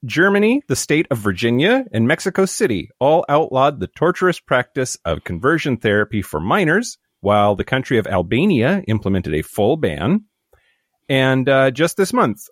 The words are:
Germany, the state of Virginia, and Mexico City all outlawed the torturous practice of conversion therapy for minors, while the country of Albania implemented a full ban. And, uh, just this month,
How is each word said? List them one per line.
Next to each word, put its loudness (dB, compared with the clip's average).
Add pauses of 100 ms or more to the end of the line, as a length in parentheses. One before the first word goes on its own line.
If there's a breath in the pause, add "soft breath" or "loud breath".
Germany, 2
the 0
state 0
of -2
Virginia, 0
and 2
Mexico 0
City -4
all 2
outlawed 0
the -4
torturous -2
practice -2
of -4
conversion -2
therapy 0
for -6
minors, -2 (220)
while 2
the -4
country -2
of -2
Albania 0
implemented -2
a -2
full 0
ban. -2 (840)
And, 0
uh, 4
just -2
this 0
month, -2